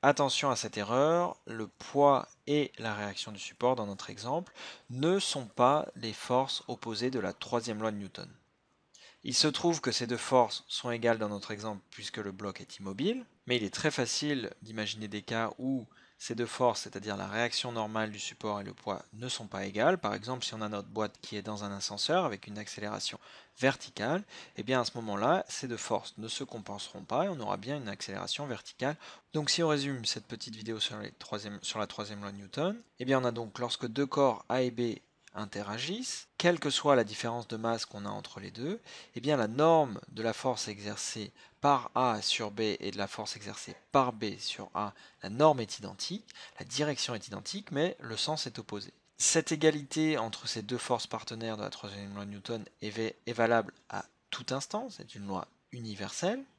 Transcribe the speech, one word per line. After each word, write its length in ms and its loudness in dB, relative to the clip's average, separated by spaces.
Attention 480 6
à 60 2
cette 220 -4
erreur, 680 4
le 220 -6
poids 600 4
et 300 2
la 180 -4
réaction 360 -6
du 80 -12
support 360 2
dans 100 -2
notre 240 -8
exemple 440 -4
ne 300 4
sont 260 -2
pas 500 6
les 180 -6
forces 540 2
opposées 440 -2
de 80 0
la 140 0
troisième 460 -2
loi 120 0
de 60 -4
Newton. 320 -10
Il 100 0
se 140 6
trouve 320 2
que 100 2
ces 160 0
deux 80 0
forces 540 4
sont 220 -2
égales 260 4
dans 100 0
notre 240 -6
exemple 380 -6
puisque 280 -10
le 140 -4
bloc 300 -6
est 160 -16
immobile, 480 -2
mais 120 2
il 80 2
est 80 -2
très 180 2
facile 580 0
d'imaginer 480 -6
des 120 -6
cas 380 -2
où 260 0
ces 140 -4
deux 100 0
forces, 360 4
c'est-à-dire 340 -6
la 120 -4
réaction 440 0
normale 400 0
du 80 -10
support 400 -4
et 60 -8
le 80 -10
poids, 300 -4
ne 160 -8
sont 180 -6
pas 180 -6
égales. 320 4
Par 160 0
exemple, 300 -6
si 100 -4
on 80 -6
a 60 -2
notre 220 -4
boîte 320 -2
qui 160 -8
est 40 -6
dans 220 -6
un 120 -6
ascenseur 500 0
avec 220 -4
une 100 -10
accélération 640 -6
verticale, 680 2
eh 60 -8
bien 180 2
à 40 2
ce 100 -4
moment-là, 520 2
ces 220 -6
deux 80 -4
forces 400 -2
ne 100 -8
se 160 -6
compenseront 600 -10
pas 220 0
et 40 -2
on 100 -6
aura 160 -2
bien 220 -4
une 120 -8
accélération 580 -6
verticale. 500 -4
Donc 160 0
si 140 4
on 60 4
résume 360 2
cette 220 -4
petite 280 -10
vidéo 260 -6
sur 160 -2
les 140 -8
troisième, 500 -8
sur 180 -4
la 80 0
troisième 340 -8
loi 120 -8
de 40 -10
Newton, 440 -2
eh 60 -2
bien 160 6
on 40 0
a 60 4
donc 280 -6
lorsque 280 -4
deux 180 0
corps 440 4
A 120 2
et 100 2
B 280 -2
interagissent, 960 -6
quelle 220 4
que 100 0
soit 260 6
la 80 6
différence 440 -4
de 100 -6
masse 280 0
qu'on 200 -10
a 40 -4
entre 300 -8
les 120 -10
deux, 280 -6
eh 40 -6
bien 180 4
la 100 4
norme 520 6
de 120 -8
la 120 2
force 340 0
exercée 640 -6
par 340 4
A 260 4
sur 300 0
B 100 -2
et 300 0
de 60 -8
la 100 0
force 280 -6
exercée 400 -10
par 220 6
B 240 -4
sur 360 -6
A, 200 -2
la 60 -6
norme 300 6
est 200 -4
identique, 460 -8
la 60 -10
direction 500 0
est 120 -8
identique, 440 -8
mais 280 2
le 180 -6
sens 300 -2
est 120 -10
opposé. 340 -8
Cette 340 6
égalité 680 4
entre 300 -4
ces 140 -2
deux 160 -2
forces 300 0
partenaires 500 -6
de 60 -6
la 60 -4
troisième 460 -10
loi 100 -8
de 60 -8
Newton 320 -6
est 80 -4
va-, 240 -2
est 80 -4
valable 400 4
à 160 -6
tout 220 -6
instant, 380 -4
c'est 260 -14
une 120 -10
loi 200 -4
universelle 720 -2